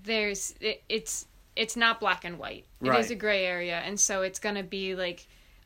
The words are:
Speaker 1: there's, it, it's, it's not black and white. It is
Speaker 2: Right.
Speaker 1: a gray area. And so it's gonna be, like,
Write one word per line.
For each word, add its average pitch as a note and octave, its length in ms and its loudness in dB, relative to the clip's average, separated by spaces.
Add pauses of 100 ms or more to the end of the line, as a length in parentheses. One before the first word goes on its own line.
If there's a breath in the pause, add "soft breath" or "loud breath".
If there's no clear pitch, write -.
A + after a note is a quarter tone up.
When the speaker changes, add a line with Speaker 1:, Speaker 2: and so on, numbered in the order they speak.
Speaker 1:
there's, G#3 560 0
it, - 300 -4
it's, - 380 -2 (280)
it's A3 200 -2
not A3+ 240 4
black F#3 260 0
and F3 140 -8
white. - 260 -10 (160)
It B3+ 60 2
is - 20 6
Speaker 2:
Right. A#3 220 6
Speaker 1:
a A#3 40 -2
gray G3+ 300 2
area. F3 320 -2
And G3 220 -4
so G3 240 4
it's F#3+ 160 -4
gonna G#3 240 -2
be, F#3+ 320 -4
like, F3+ 320 -4 (380 soft breath)